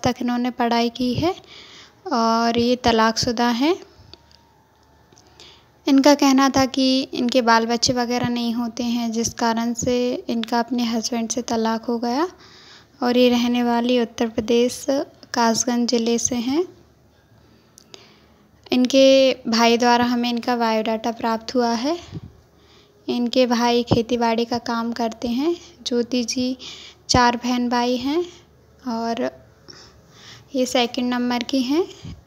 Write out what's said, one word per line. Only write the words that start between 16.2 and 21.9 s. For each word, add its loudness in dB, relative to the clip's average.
हैं। 0
इनके 6
भाई 4
द्वारा 4
हमें -2
इनका -2
बायोडाटा -2
प्राप्त -4
हुआ 2
है। -6